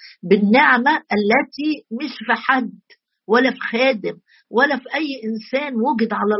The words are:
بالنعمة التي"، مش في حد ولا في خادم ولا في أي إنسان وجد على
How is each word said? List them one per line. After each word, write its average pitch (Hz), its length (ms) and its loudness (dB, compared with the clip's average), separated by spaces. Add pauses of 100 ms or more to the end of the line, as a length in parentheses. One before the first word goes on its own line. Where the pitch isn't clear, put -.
(240)
بالنعمة 240 680 4
التي"، 269 920 -2 (160)
مش 294 160 -8
في 233 160 -4
حد 254 380 -2 (560)
ولا 240 240 4
في - 80 -10
خادم 233 580 -2 (340)
ولا 262 260 2
في 262 80 -14 (100)
أي 302 120 -4 (180)
إنسان 254 500 -6
وجد 220 380 0
على 202 260 0